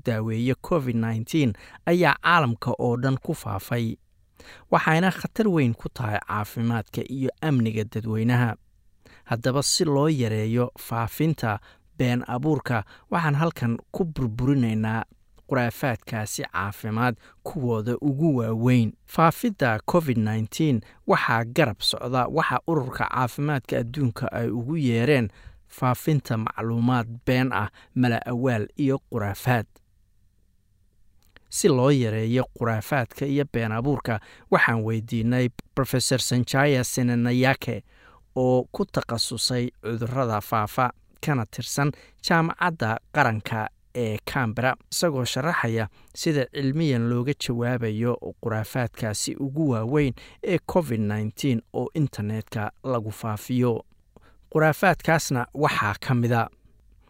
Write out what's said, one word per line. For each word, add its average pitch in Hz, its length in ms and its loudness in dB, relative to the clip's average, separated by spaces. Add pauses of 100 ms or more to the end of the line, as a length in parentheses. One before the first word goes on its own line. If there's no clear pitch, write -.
daaweeyo 113 560 0
covid 131 340 0
nineteen 113 560 0 (340)
ayaa 170 360 4
caalamka 143 560 2
oo 123 180 0
dhan 131 260 0
ku 165 120 -4
faafay, 113 640 -4 (720)
waxayna 165 400 4
khatar - 380 -2
weyn 143 260 4
ku - 140 -12
tahay 107 380 -4
caafimaadka 113 840 -4
iyo 131 220 -4 (120)
amniga 113 420 0
dadweynaha. 113 720 0 (680)
Haddaba, 127 380 0
si - 220 2
loo 143 240 4
yareeyo 117 680 0
faafinta 117 800 -2 (400)
been 123 280 2
abuurka, 127 580 0 (260)
waxaan 160 240 0
halkan 139 440 0 (140)
ku 196 120 0
burburinaynaa 117 1000 0 (440)
khuraafaadkaasi 120 960 -2 (100)
caafimaad 110 600 -2 (280)
kuwooda 120 580 -2
ugu 143 360 2
waaweyn. 113 560 2 (140)
Faafidda 160 800 2
covid 147 320 2
nineteen 110 640 0 (260)
waxaa 117 380 2
garab 120 360 0
socda 123 460 0
waxa 131 400 0
Ururka 127 420 -2
Caafimaadka 131 680 -2
Adduunka 123 540 -2
ay 117 180 -2
ugu 120 260 -4
yeereen 123 520 2 (400)
faafinta 127 680 0
macluumaad 117 680 0 (200)
been 127 260 2
ah, 101 160 -2 (260)
mala 120 320 2
awaal 120 420 0 (100)
iyo 139 200 2 (120)
khuraafaad. 107 560 -2 (1800)
Si - 200 2
loo 131 220 4
yareeyo 117 540 0 (140)
khuraafaadka 117 680 -2
iyo 143 260 0
been 117 200 -2
abuurka, 120 480 -2 (300)
waxaan 117 340 4
weydiinay 117 640 0 (260)
Professor 131 440 0
Sanjaya 127 680 2
Senanayake, 123 960 0 (540)
oo 127 360 4
ku 202 120 -2
takhasusay 123 840 -2 (120)
cudurrada 117 580 -2
faafa, 117 500 0 (300)
kana 131 260 0
tirsan 143 460 -2 (300)
Jaamacadda 165 760 0 (160)
Qaranka 110 560 0 (260)
ee 110 300 -2
Canberra, 123 500 -2 (180)
isagoo 139 320 0
sharaxaya 117 640 -2 (260)
sida 147 380 0
cilmiyan 135 560 0
looga 123 260 0
jawaabayo 120 840 -2 (260)
khuraafaadkaasi 110 920 -4
ugu 139 340 -2
waaweyn 123 440 0 (280)
ee 175 160 0
covid 139 420 0
nineteen 107 640 -2 (100)
oo 123 220 -4
internetka 110 760 -4 (120)
lagu 120 260 -2
faafiyo. 117 760 -2 (680)
Khuraafaadkaasna 156 1000 2
waxaa 131 460 0
ka 135 140 0
mid 120 180 2
a 117 160 2 (600)